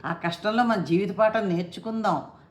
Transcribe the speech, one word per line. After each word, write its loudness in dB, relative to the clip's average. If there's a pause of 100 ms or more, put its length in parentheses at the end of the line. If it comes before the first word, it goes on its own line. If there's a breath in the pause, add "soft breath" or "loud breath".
ఆ -2
కష్టంలో 0
మన 2
జీవిత 2
పాఠం 2
నేర్చుకుందాం" -2 (300 loud breath)